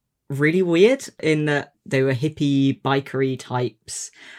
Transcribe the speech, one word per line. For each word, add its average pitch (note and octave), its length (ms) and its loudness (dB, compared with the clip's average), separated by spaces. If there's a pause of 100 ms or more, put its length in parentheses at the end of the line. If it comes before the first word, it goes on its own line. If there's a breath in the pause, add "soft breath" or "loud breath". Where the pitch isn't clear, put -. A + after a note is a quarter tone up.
(300)
really D3+ 320 2
weird F#3+ 420 4 (180)
in D3+ 220 2
that D3 300 -2 (120)
they C3 160 0
were C3+ 120 2
hippie, C#3 680 0
bikery C3+ 560 -2
types. - 720 -8 (280 loud breath)